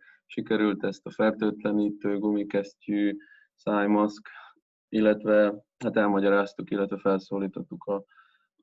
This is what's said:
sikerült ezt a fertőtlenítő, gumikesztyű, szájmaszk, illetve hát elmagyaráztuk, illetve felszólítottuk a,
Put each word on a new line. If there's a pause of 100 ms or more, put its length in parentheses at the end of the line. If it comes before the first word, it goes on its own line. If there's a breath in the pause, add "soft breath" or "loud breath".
(260 soft breath)
sikerült
ezt
a
fertőtlenítő,
gumikesztyű, (380 loud breath)
szájmaszk, (600 loud breath)
illetve (200)
hát
elmagyaráztuk,
illetve
felszólítottuk
a, (580 soft breath)